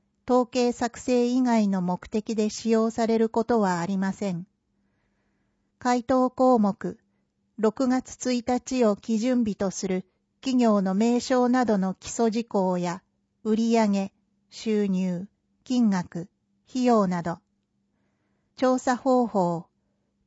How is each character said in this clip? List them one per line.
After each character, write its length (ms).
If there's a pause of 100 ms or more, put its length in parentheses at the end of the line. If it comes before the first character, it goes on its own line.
(280)
統 180
計 260
作 280
成 280
以 120
外 280
の 120
目 260
的 280
で 160
使 200
用 200
さ 160
れ 120
る 120
こ 140
と 160
は 200
あ 60
り 100
ま 160
せ 200
ん。 140 (1300)
回 260
答 240
項 300
目、 400 (580)
六 320
月 260 (200)
一 120
日 380
を 120
基 220
準 260
日 120
と 140
す 180
る 160 (380)
企 200
業 200
の 120
名 260
称 280
な 160
ど 140
の 160
基 140
礎 220
事 140
項 320
や、 260 (420)
売 120 (160)
上、 400 (380)
収 360
入、 400 (380)
金 240
額、 400 (400)
費 160
用 220
な 160
ど。 160 (1160)
調 200
査 220
方 280
法、 400 (600)